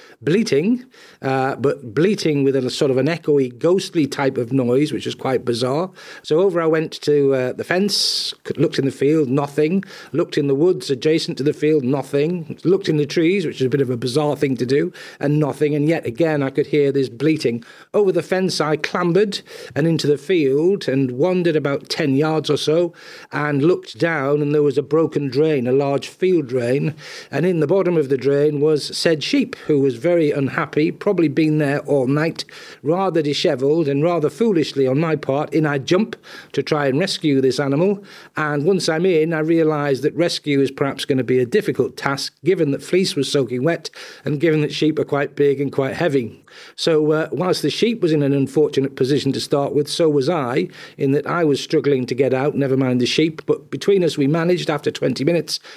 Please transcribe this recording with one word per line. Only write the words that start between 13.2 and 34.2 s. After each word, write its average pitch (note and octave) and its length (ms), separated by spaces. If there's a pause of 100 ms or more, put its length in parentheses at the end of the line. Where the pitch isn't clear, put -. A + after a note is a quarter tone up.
which B2+ 160
is C3 60
a B2 40
bit C#3 120
of B2 80
a B2+ 80
bizarre C3+ 380
thing C3+ 200
to B2 80
do, D3 260 (300)
and D3 180
nothing. D3 360
And D3 120
yet D#3+ 200
again, D3 360
I C3+ 60
could C#3 140
hear C#3+ 300
this C3+ 160
bleating. A#2+ 560 (280)
Over G3+ 200
the E3 100
fence F#3 380
I D3+ 160
clambered F3+ 680 (320)
and C#3+ 100
into D#3+ 220
the C#3+ 100
field D#3+ 720
and C3 260
wandered E3+ 440
about C#3 320
ten C#3+ 260
yards D#3 360
or C#3 60
so E3+ 360 (400)
and D3 300
looked F3 360
down, D3 420
and D3 140
there D3+ 80
was C#3+ 160
a C#3+ 40
broken D3+ 460
drain, C#3 380
a B2+ 60
large C#3 340
field F3+ 400
drain, C3 480 (380)
and D3 140
in F3+ 120
the D3 80
bottom F3+ 300
of C#3 140
the C#3+ 60
drain C#3+ 440
was D3+ 360
said D#3+ 280
sheep, - 320 (100)
who D3 140
was C3+ 160
very E3 340
unhappy, D3 640
probably F3 340
been D3+ 320
there C#3+ 220
all C3+ 260
night, D3 380 (400)
rather E3+ 380
dishevelled, C#3+ 640
and C#3 160
rather E3 260